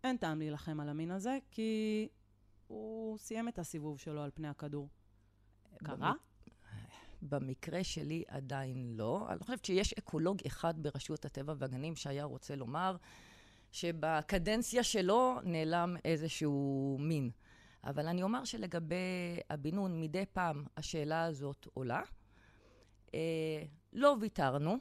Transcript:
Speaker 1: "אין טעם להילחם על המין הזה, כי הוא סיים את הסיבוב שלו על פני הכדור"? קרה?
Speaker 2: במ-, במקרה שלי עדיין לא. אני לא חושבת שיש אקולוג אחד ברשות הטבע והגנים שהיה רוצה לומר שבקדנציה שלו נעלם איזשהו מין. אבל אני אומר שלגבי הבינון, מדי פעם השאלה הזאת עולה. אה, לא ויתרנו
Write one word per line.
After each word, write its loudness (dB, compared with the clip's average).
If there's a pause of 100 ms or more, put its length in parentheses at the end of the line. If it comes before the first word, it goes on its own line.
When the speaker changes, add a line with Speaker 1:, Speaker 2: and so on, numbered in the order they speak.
Speaker 1:
"אין 4
טעם 0
להילחם -2
על -2
המין -2
הזה, -2 (120)
כי 0 (580)
הוא -6
סיים -4
את -6
הסיבוב -6
שלו -6
על -4
פני -6
הכדור"? -6 (960)
קרה? 0
Speaker 2:
במ-, -6 (920)
במקרה -4
שלי -4
עדיין -4
לא. 0
אני -2
לא -8
חושבת -6
שיש 4
אקולוג 0
אחד 0
ברשות -4
הטבע -4
והגנים -2
שהיה -4
רוצה -6
לומר -2 (760)
שבקדנציה 2
שלו 6
נעלם 2
איזשהו 2
מין. 2 (540)
אבל 0
אני 2
אומר 0
שלגבי -2 (100)
הבינון, 0
מדי 0
פעם 0 (120)
השאלה 0
הזאת -4
עולה. -2 (1120)
אה, 0 (300)
לא 8
ויתרנו 2